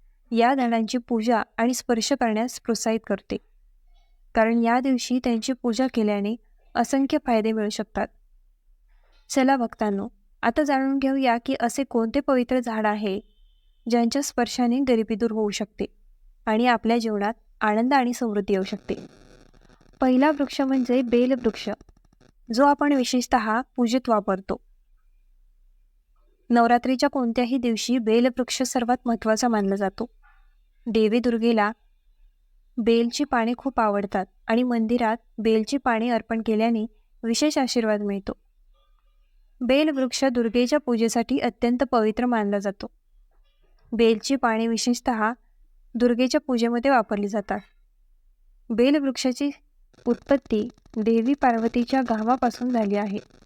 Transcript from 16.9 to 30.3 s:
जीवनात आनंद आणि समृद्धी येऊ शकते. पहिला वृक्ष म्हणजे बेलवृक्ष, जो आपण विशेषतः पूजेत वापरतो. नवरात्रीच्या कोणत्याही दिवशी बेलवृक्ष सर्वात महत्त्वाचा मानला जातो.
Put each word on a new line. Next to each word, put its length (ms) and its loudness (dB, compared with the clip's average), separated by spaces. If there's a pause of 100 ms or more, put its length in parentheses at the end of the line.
जीवनात 360 -2 (260)
आनंद 340 2
आणि 180 2
समृद्धी 400 -2
येऊ 100 2
शकते. 320 -8 (1080)
पहिला 300 6
वृक्ष 300 -2
म्हणजे 420 2
बेलवृक्ष, 640 0 (840)
जो 100 4
आपण 280 2
विशेषतः 680 0 (160)
पूजेत 320 0
वापरतो. 520 -2 (1900)
नवरात्रीच्या 580 2
कोणत्याही 500 -2
दिवशी 400 -2
बेलवृक्ष 640 0
सर्वात 340 0 (100)
महत्त्वाचा 420 0
मानला 280 0
जातो. 300 -4 (800)